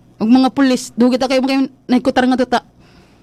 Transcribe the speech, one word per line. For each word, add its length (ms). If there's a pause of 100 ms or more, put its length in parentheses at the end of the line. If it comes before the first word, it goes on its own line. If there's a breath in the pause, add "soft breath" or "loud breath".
(180)
Ug 80
mga 240
pulis, 420
dugi 220
ta 160
kayo, 100
kayo 280 (180)
nahikutar 400
nga 100
tuta. 240 (640 soft breath)